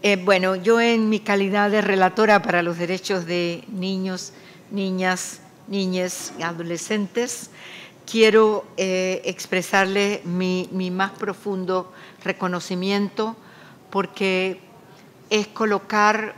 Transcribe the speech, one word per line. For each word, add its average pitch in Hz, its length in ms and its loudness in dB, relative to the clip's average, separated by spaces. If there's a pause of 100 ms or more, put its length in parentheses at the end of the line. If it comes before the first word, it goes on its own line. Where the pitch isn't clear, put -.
Eh, 202 140 4
bueno, 185 400 2
yo 220 240 4
en 226 300 2
mi 214 100 2
calidad 202 520 2
de 214 100 2
relatora 202 600 4
para 175 200 0
los 170 160 -2
derechos 180 480 -4
de 170 420 -4
niños, 185 680 -6 (380)
niñas, 185 720 -2 (260)
niñes 185 720 -4
y - 40 -6
adolescentes, 170 1040 -4 (600)
quiero, 220 560 6 (120)
eh, 185 480 -2
expresarle 196 1000 0
mi, 180 460 -2
mi 185 200 -4
más 190 200 -2
profundo 185 800 -4 (320)
reconocimiento, 190 1120 -4 (540)
porque 190 720 -2 (680)
es 208 200 0
colocar 214 880 0